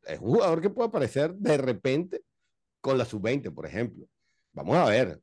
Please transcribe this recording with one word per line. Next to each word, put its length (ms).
es 140
un 160
jugador 260
que 100
puede 180
aparecer 460
de 220
repente 680
con 160
la 80
sub-veinte, 440
por 160
ejemplo. 400
Vamos 240
a 100
ver, 360